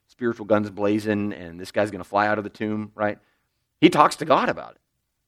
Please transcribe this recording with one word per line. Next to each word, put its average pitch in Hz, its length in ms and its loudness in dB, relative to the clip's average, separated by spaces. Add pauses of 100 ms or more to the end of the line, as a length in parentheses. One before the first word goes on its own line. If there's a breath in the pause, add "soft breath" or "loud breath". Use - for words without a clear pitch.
spiritual 117 380 -4
guns 104 240 2
blazing, 101 640 -2
and 85 260 -14
this 95 120 -14
guy's 104 200 0
gonna 95 120 -10
fly 101 240 0
out 107 100 0
of 107 60 -4
the 101 60 -8
tomb," 107 460 -4
right? 104 240 -2 (600)
He - 100 6
talks 151 280 4
to - 80 -8
God 170 240 2
about - 260 -10
it. - 60 -20 (460)